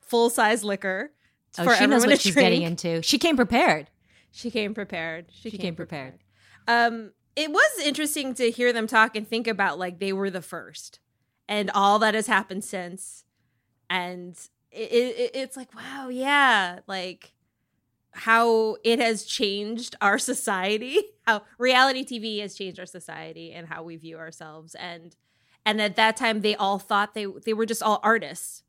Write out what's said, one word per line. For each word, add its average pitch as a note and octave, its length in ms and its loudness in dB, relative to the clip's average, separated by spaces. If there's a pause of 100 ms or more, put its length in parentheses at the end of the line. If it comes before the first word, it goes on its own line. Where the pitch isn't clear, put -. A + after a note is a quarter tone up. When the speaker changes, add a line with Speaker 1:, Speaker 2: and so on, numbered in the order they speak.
Speaker 1:
full-size A#3 640 2
liquor G3 460 -6 (460)
Speaker 2:
Oh, F3 60 -4
Speaker 1:
for B3+ 120 4
Speaker 2:
she - 120 6
knows B3+ 160 6
Speaker 1:
everyone B3 60 4
Speaker 2:
what F#3+ 80 8
Speaker 1:
to - 40 0
Speaker 2:
she's G3 120 0
Speaker 1:
drink. F#3 120 6
Speaker 2:
getting F3 180 4
into. E3 400 -4
She - 140 2
came D#4+ 200 2
prepared. A#3 520 2 (420)
Speaker 1:
She - 200 -10
came G#3+ 220 -4
prepared. E3+ 580 -10
She - 200 -14
Speaker 2:
She G#3+ 60 -12
Speaker 1:
came F#3 100 -6
Speaker 2:
came E3 80 -6
prepared. D#3+ 440 -12 (460)
Speaker 1:
prepared. A#3 280 2
Um, A3+ 180 -12 (260)
it D4+ 140 -2
was A#4+ 340 4
interesting D4 500 -2
to A#3+ 160 0
hear B3 220 2
them A3+ 140 -2
talk A3+ 280 4
and G#3+ 120 -6
think A3+ 200 -4
about, F#3+ 320 0
like, F3+ 200 -8
they G3 120 -4
were G3 200 -2
the F#3 100 -8
first - 580 -16 (480)
and G#3 240 -2
all G3+ 280 6
that G#3+ 160 2
has A3 120 -2
happened G3+ 380 0
since. F3+ 580 -12 (680)
And F3+ 460 -6 (360)
it, A3 200 -10
it, A#3+ 440 0
it's C4+ 200 -8
like, B3+ 200 -18
wow, C4+ 340 -14
yeah, B3+ 800 2
like, F#3 460 -10 (760)
how A3+ 720 2
it A3+ 160 2
has A3+ 240 0
changed G#3+ 800 -4
our G3+ 160 4
society, A3 840 -2 (140)
<laughs> - 140 -6
how G#3+ 160 2 (140)
reality C4 460 4
T A#3+ 160 -8
V G#3+ 200 -6
has G#3 160 -10
changed F#3 240 -12
our F#3 60 -12
society E3 680 -16
and E3+ 140 -16
how D#3+ 160 -12
we E3 120 -14
view D#3+ 220 -16
ourselves. D#3+ 580 -18
And, E3+ 400 -14 (500)
and G#3+ 160 2
at G#3 140 0
that A3 220 4
time, A3+ 240 0
they G#3 140 2
all G3 240 0
thought G3+ 340 0
they, G#3+ 120 -8 (200)
they A3 80 0
were A3 120 0
just A3 180 -4
all G#3+ 200 2
artists. G3+ 640 -2